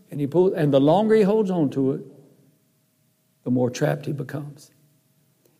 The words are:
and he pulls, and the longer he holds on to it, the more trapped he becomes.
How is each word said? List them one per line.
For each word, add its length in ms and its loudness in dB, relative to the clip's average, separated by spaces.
and 80 -10
he 80 -2
pulls, 260 0
and 180 0
the 80 4
longer 360 4
he 80 4
holds 260 2
on 220 0
to 220 -2
it, 80 -8
the 40 -2
more 180 2
trapped 360 -4
he 60 -6
becomes. 600 -12